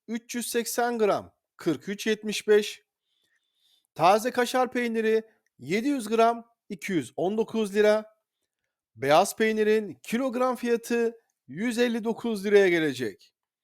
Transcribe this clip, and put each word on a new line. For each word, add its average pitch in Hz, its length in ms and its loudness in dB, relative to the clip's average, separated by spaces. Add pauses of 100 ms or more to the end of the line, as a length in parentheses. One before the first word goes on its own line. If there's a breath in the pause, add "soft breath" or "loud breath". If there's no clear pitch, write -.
üç 226 280 -10
yüz 233 140 -8
seksen 240 480 -2
gram, 170 380 0 (220)
kırk 160 320 -4
üç 202 180 -6
yetmiş 214 400 -4
beş. 208 380 2 (1080)
Taze 208 360 2
kaşar 247 400 0
peyniri 226 520 0 (360 soft breath)
yedi 190 280 -2
yüz 269 200 -2
gram, 226 380 2 (240)
iki - 220 -10
yüz 147 240 -2
on 190 220 -2
dokuz 220 380 -4
lira. 214 400 2 (800)
Beyaz 147 400 2
peynirin 214 680 0
kilogram 254 520 -2
fiyatı 233 640 -2 (260)
yüz 214 300 -4
elli 233 260 0
dokuz 220 420 -4
liraya 202 240 6
gelecek. 135 640 -2 (300)